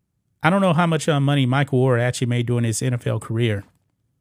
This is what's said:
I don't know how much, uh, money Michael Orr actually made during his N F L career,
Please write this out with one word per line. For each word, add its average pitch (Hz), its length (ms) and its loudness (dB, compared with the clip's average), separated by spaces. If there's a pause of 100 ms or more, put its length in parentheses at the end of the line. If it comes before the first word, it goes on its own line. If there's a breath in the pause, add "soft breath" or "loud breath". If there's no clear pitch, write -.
(420)
I 156 80 2
don't 196 100 2
know 190 120 2
how 170 160 2
much, 160 200 -2
uh, 147 120 2
money 139 260 2
Michael 131 320 0
Orr 127 200 2
actually 123 280 -2
made 120 200 -2
during 120 180 0
his 113 180 -2
N 127 100 -2
F 120 140 -6
L 113 140 -2
career, 110 420 -2 (580)